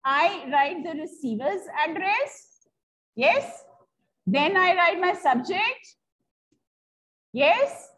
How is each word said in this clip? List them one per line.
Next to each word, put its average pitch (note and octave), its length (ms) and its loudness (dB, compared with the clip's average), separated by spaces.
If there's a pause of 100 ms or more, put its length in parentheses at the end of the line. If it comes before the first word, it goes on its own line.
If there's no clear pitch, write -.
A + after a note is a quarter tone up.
I C#4+ 460 0
write C#4+ 340 0
the D#4+ 140 -8
receiver's C#4+ 640 -6 (240)
address. G4+ 800 -6 (480)
Yes. E4+ 480 0 (640)
Then D4 300 2
I F#4 180 4
write E4+ 260 2
my F4+ 140 2
subject. F4 800 -2 (1400)
Yes. D#4+ 640 2